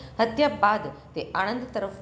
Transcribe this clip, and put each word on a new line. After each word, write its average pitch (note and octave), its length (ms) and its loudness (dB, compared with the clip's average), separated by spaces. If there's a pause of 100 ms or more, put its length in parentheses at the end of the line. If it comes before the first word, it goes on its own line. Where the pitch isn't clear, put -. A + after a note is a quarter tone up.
(140)
હત્યા A3+ 460 2
બાદ G3+ 240 4 (280)
તે D#3 100 -6 (120)
આણંદ G#3 380 0
તરફ G3 300 -4